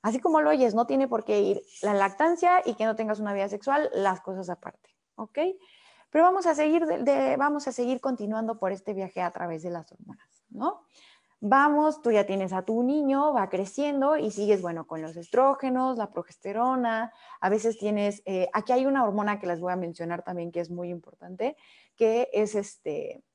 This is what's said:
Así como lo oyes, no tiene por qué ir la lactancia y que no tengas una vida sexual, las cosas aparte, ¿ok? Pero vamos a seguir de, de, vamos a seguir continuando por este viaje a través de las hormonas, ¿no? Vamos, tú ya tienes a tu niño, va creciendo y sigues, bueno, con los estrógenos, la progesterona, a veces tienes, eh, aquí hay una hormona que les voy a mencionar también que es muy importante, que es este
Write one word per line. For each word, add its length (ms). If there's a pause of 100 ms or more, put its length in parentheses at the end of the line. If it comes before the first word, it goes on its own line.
Así 160
como 240
lo 80
oyes, 240
no 120
tiene 220
por 160
qué 160
ir 220 (180)
la 140
lactancia 720
y 80
que 100
no 120
tengas 220
una 140
vida 160
sexual, 460
las 260
cosas 300
aparte, 440 (200)
¿ok? 240 (720)
Pero 140
vamos 220
a 80
seguir 320
de, 160
de, 340
vamos 320
a 40
seguir 280
continuando 580
por 140
este 220
viaje 260
a 100
través 320
de 60
las 240
hormonas, 560
¿no? 320 (580)
Vamos, 640
tú 100
ya 140
tienes 300
a 80
tu 200
niño, 520
va 160
creciendo 680
y 140
sigues, 320
bueno, 240
con 160
los 160
estrógenos, 800
la 120
progesterona, 1000 (300)
a 80
veces 260
tienes, 480
eh, 300
aquí 180
hay 140
una 180
hormona 340
que 80
les 140
voy 100
a 60
mencionar 460
también 280
que 100
es 100
muy 180
importante, 680 (360)
que 380
es 220
este 680 (120)